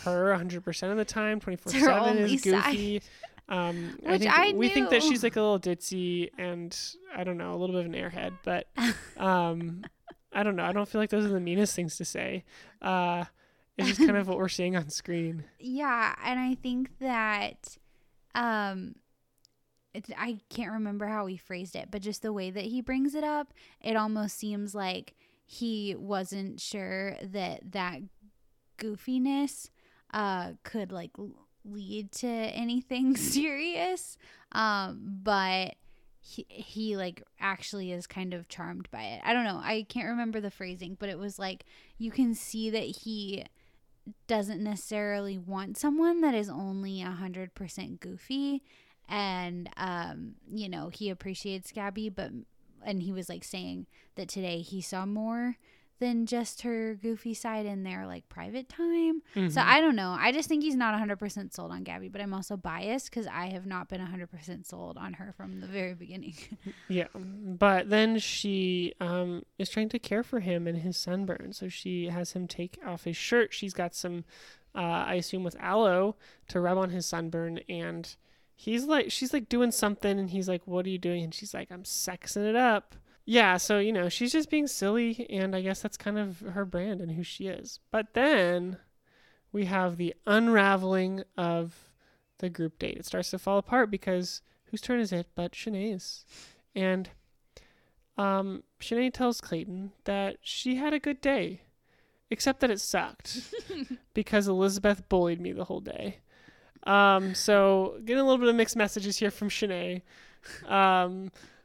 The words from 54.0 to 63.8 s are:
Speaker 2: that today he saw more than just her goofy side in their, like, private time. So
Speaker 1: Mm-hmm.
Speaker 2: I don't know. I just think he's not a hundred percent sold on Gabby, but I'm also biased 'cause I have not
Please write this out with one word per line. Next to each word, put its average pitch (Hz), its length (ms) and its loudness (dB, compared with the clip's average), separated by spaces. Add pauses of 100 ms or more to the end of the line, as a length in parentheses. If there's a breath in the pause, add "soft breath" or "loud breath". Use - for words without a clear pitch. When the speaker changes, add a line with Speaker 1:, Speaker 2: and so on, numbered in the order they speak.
Speaker 2:
that 180 140 -10
today 175 320 -4
he 185 200 -8
saw 190 240 -6
more 226 520 -4 (420 soft breath)
than 233 260 2
just 233 360 -4
her 226 340 -2
goofy 220 380 -4
side 220 320 -4
in 196 180 -4
their, 185 240 -6
like, 180 220 -12
private 208 400 -10
time. 330 520 2 (120)
So 202 80 0
Speaker 1:
Mm-hmm. 170 180 2
Speaker 2:
I 285 220 8
don't 311 160 6
know. 185 200 -2
I 233 140 4
just 294 160 -2
think 302 160 2
he's 302 120 2
not 233 180 2
a 208 40 2
hundred 208 200 -2
percent 196 360 -8
sold 170 180 -10
on 175 120 -8
Gabby, 170 240 -8
but 196 140 -10
I'm 196 120 -6
also 196 220 -6
biased 185 560 -6
'cause 220 160 -6
I 175 200 -6
have 190 180 -8
not 185 240 -6